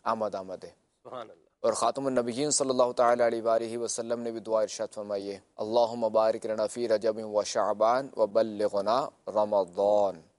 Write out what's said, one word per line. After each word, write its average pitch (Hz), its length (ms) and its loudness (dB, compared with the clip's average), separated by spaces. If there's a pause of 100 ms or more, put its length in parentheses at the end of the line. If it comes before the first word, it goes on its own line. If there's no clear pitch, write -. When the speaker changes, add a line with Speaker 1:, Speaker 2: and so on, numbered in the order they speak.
Speaker 1:
आमद, 110 300 -2
आमद 92 280 -10
है। 85 60 -16
Speaker 2:
सुभान - 500 -20
अल्लाह। - 460 -10
Speaker 1:
और 110 80 2
ख़ातमुन 127 440 0
नबिय्यीन 120 320 -2
सल्लल्लाहु 127 420 2
ताला 120 340 4
अलैहि 117 160 0
वारिहि 113 340 0
वसल्लम 117 420 -4
ने 117 140 -6
भी 113 80 -8
दुआ 110 220 0
इरशाद 107 260 -6
फरमाई 104 380 -8
है, 98 160 -10 (180)
"अल्लाहुम्मा 113 480 0
बारिक 110 380 2
लना 107 200 -2
फ़ी 120 200 -4
रजब 110 340 2
व 107 240 0
शअबान 110 720 0
व 110 80 4
बल्लिगना 104 720 0 (300)
रमज़ान।" 101 960 2 (160)